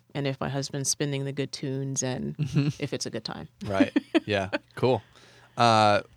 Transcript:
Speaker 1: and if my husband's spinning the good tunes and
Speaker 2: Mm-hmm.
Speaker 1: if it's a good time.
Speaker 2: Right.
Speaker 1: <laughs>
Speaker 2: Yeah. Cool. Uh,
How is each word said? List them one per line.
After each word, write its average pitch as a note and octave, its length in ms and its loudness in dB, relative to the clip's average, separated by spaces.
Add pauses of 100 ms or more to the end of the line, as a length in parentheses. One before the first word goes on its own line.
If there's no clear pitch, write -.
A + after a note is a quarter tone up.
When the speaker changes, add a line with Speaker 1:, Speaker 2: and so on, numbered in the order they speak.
(140)
Speaker 1:
and C#3+ 120 -2
if C#3 140 -4
my D3+ 80 -2
husband's C#3 420 -4
spinning C#3+ 340 -2
the C#3 80 -6
good C3+ 200 -4
tunes C3+ 500 -4
and C#3+ 340 -4
Speaker 2:
Mm-hmm. C#3+ 320 0 (100)
Speaker 1:
if C#3+ 140 -6
it's - 140 -6
a A#2 40 -8
good A2 140 -8
time. - 240 -10 (160)
Speaker 2:
Right. G2+ 280 2 (180)
Speaker 1:
<laughs> - 160 0
Speaker 2:
Yeah. G2 220 0 (260)
Cool. B2 280 2 (540)
Uh, G#2+ 440 6 (160)